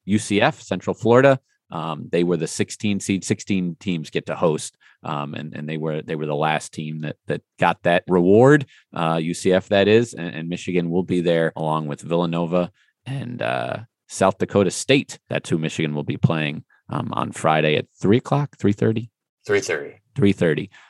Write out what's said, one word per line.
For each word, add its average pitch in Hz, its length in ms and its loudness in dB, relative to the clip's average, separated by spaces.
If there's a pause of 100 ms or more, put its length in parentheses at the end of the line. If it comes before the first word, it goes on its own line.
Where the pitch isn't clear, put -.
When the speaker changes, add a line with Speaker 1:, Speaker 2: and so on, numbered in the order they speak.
Speaker 1:
U 104 140 0
C 104 220 0
F, 147 200 0
Central 92 320 -4
Florida. 131 460 4 (320)
Um, 80 400 -8
they 87 120 2
were 87 140 2
the 80 100 -4
sixteen 101 520 -4
seed. 98 240 -2
Sixteen 92 560 -2
teams 85 300 -6
get - 180 -6
to 78 80 -6
host - 420 -2 (280)
um, 73 300 -6
and, 76 200 -12
and 76 140 -10
they 80 80 -6
were, 78 240 -6
they 80 140 -8
were 76 100 -6
the 73 240 -4
last 76 240 -4
team 78 280 -10
that, 78 160 -8 (100)
that 76 140 -4 (180)
got 87 240 2
that 87 240 2
reward, 113 580 6 (260)
uh, 82 300 -2
U 85 140 -2
C 95 180 2
F 95 160 2
that 98 180 4
is, 113 280 4
and, 85 200 -8
and 82 140 -8
Michigan 87 400 -2
will 90 140 0
be 90 180 0
there 82 340 2
along 78 320 -2
with 71 140 -8
Villanova 85 680 -2 (340)
and, 131 360 -10
uh, 60 360 -4 (300)
South - 320 2
Dakota 92 320 2
State. - 480 0 (100)
That's - 200 -6
who 85 100 0
Michigan 78 340 -4
will 73 100 -4
be - 140 -6
playing, 76 460 0 (260)
um, - 240 -6
on - 180 -4
Friday 78 440 2
at - 100 -2 (160)
three 101 160 4
o'clock, 143 400 -4
three 104 160 2
thirty? 113 380 -2 (340)
Speaker 2:
Three 101 160 0
thirty. 73 400 -6 (140)
Speaker 1:
Three 98 180 4
thirty. 78 360 0 (200)